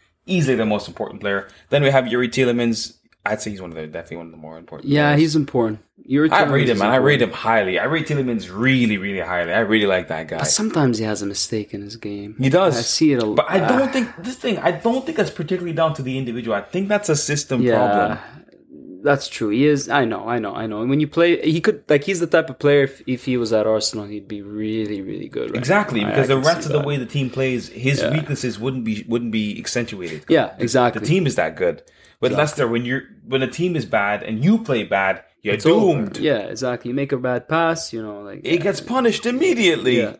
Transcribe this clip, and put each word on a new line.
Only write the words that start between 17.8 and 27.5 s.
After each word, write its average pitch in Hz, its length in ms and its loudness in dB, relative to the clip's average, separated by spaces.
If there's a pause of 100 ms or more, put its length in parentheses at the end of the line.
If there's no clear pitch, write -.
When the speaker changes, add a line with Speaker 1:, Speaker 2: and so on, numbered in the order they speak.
Speaker 2:
that's 143 240 2
true. 107 220 -4
He 127 180 4
is. 139 220 2
I 135 160 2
know, 107 220 -4
I 120 120 -2
know, 104 160 -6
I 113 100 -6
know. 110 200 -6
When 139 160 2
you 147 60 0
play, 170 340 2
he 160 180 2
could, - 300 0
like, 147 160 4
he's 185 160 -2
the 165 60 0
type 156 220 2
of 127 80 -12
player, 143 260 4
if, 139 220 -4
if 127 200 -4
he 127 100 0
was 113 160 0
at 107 160 4
Arsenal, 107 380 -2
he'd 101 240 -12
be 104 120 -10
really, 107 600 -4
really 98 260 -8
good - 240 -6
right - 80 -4
Speaker 1:
Exactly, 156 400 0
Speaker 2:
now. 104 80 0
I, - 40 -2
Speaker 1:
because 131 200 2
Speaker 2:
I 135 40 4
Speaker 1:
the 131 60 0
Speaker 2:
can 147 60 2
Speaker 1:
rest 170 140 2
Speaker 2:
see 151 60 -6
Speaker 1:
of 143 40 -2
the 147 80 2
Speaker 2:
that. 143 80 -2
Speaker 1:
way 143 80 -2
the 123 100 -4
team 135 240 -4
plays, 127 380 -2